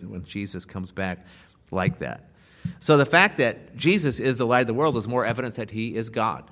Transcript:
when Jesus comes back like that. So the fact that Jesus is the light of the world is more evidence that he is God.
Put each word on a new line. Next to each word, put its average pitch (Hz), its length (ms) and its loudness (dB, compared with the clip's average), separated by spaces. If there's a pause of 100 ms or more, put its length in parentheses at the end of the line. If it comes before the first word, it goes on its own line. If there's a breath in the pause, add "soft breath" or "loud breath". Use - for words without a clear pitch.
when 90 220 -12
Jesus 98 400 -8
comes 92 260 -10
back 92 340 -6 (460 loud breath)
like 95 280 0
that. - 320 -10 (500 loud breath)
So 156 160 6
the 139 100 6
fact 190 300 4
that - 400 -2
Jesus 156 420 2
is 120 200 0
the 123 80 2
light 123 160 4
of 120 40 0
the 113 80 -2
world 143 220 2
is 104 100 -2
more 123 180 0
evidence 117 300 -4
that 110 160 -8
he 110 240 -6
is 113 140 -4
God. 110 420 -4